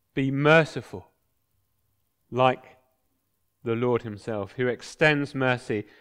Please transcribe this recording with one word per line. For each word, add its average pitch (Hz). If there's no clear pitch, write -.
be 139
merciful, 143
like 127
the 117
Lord 120
himself, 104
who 127
extends 143
mercy 123